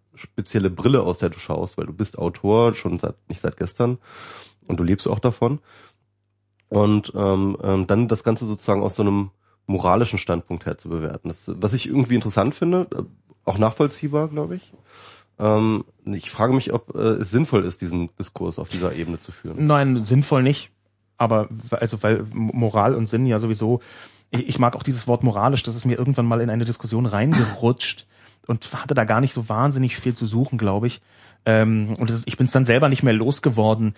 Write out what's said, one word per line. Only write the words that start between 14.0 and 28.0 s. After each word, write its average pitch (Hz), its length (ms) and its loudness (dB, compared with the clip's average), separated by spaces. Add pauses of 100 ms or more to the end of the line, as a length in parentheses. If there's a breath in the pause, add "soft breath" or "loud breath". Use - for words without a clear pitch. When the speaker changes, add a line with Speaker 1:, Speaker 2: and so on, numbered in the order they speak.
Speaker 1:
glaub 151 240 -8
ich. - 200 -14 (640 loud breath)
Ähm, 107 460 0 (220)
ich 98 240 -8
frage 123 240 2
mich, 131 180 0
ob, - 240 -6
äh, 110 240 2
es 98 100 -4
sinnvoll 113 360 2
ist, 90 160 -8
diesen 87 260 -4 (100)
Diskurs - 400 -8
auf 82 120 -10
dieser 90 240 -2
Ebene 82 260 -6
zu - 100 -18
führen. 90 360 -4
Speaker 2:
Nein, 139 360 4
sinnvoll 131 400 4
nicht. 143 280 0 (480)
Aber 110 320 2
w-, 110 260 -6
also, 107 260 -4
weil 107 180 2
M-, 107 60 -8 (280)
Moral 110 400 2
und 117 140 -2
Sinn 117 180 2
ja 113 120 2
sowieso, 110 420 0 (500 loud breath)
ich, - 180 -2
ich 131 100 -4
mag 120 160 4
auch - 80 -12
dieses 127 240 -4
Wort 120 160 2
moralisch, 120 400 2
das 117 140 -8
ist 120 80 -10
mir 123 120 2
irgendwann 123 300 0
mal 117 140 2
in 117 100 0
eine 113 140 -2
Diskussion 117 420 -2
reingerutscht 117 1000 0 (400 soft breath)